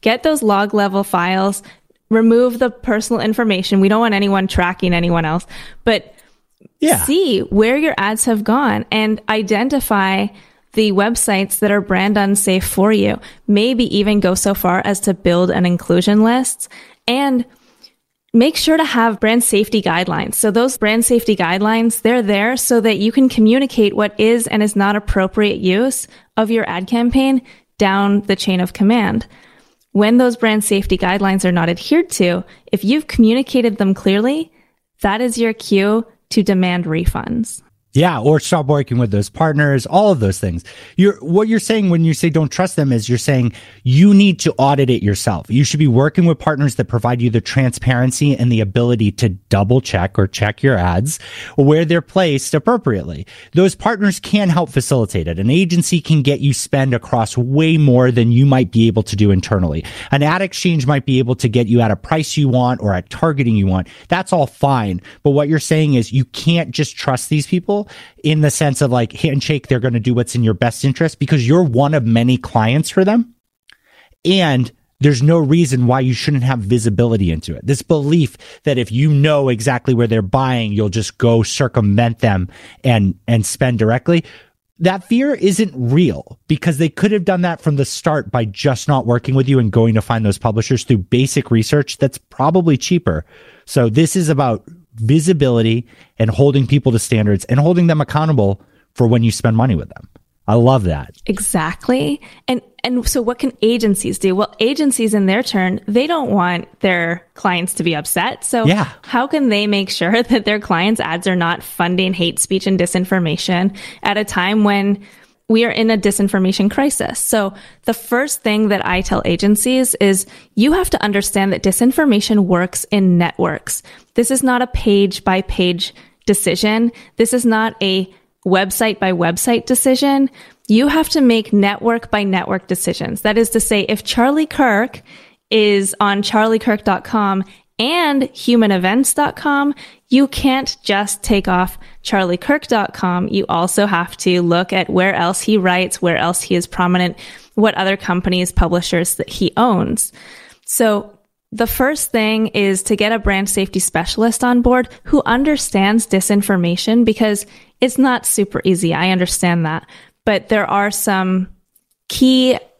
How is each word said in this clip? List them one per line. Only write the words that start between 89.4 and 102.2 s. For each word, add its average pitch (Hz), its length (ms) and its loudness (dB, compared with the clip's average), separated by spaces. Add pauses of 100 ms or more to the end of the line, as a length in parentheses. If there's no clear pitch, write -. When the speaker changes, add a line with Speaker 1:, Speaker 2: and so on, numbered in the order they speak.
Speaker 2:
you 135 100 2
and 113 140 2
going 113 240 2
to 110 60 2
find 110 240 -2
those 101 120 2
publishers 113 460 -2
through 120 140 2
basic 127 520 0
research 120 480 0
that's 135 200 -2
probably 165 580 0
cheaper. 98 500 -2 (400)
So 120 220 0
this 147 300 2
is 170 100 0
about 131 400 -2 (280)
visibility 123 920 2 (300)
and 110 120 2
holding 139 380 2
people 131 240 2
to 113 80 2
standards 104 460 0
and 127 120 0
holding 170 300 2
them 156 140 2
accountable 143 600 0 (340)
for 120 120 2
when 117 160 2
you 117 80 2
spend 113 240 -2
money 120 180 2
with 76 140 -4
them. - 220 -20 (360)
I 104 100 0
love 120 300 4
that. 73 300 -4 (100)
Speaker 1:
Exactly. 202 920 -4 (300)